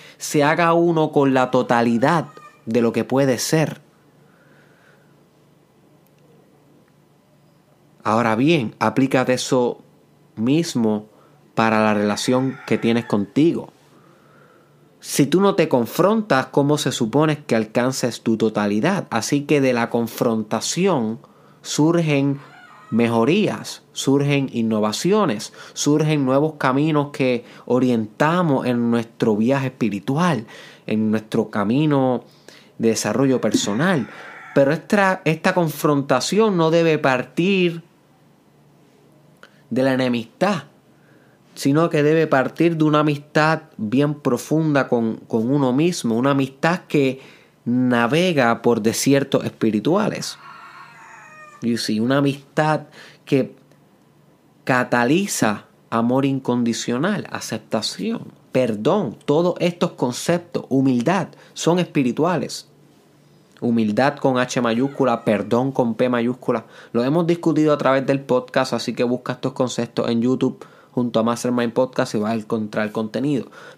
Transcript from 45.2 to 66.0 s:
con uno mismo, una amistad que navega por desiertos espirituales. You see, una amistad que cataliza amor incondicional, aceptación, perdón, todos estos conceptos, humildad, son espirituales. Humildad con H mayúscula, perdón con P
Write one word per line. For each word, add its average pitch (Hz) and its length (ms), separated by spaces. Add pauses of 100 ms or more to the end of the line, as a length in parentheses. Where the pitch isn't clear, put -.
con 117 240
uno 139 220
mismo, 147 420
una 131 160
amistad 139 560
que 135 340 (440)
navega 123 960
por 117 200
desiertos 135 640
espirituales. 113 920 (1200)
You 117 160
see, 110 220
una 127 180
amistad 143 720 (380)
que - 300 (1080)
cataliza 123 1040 (240)
amor 120 360
incondicional, 123 1040
aceptación, - 1000 (200)
perdón, 127 720
todos 170 340
estos 175 320
conceptos, - 800
humildad, 135 580 (260)
son 170 260
espirituales. 143 880 (920)
Humildad 117 560
con 131 240
H 123 220
mayúscula, 123 640
perdón 117 480
con 120 220
P 123 160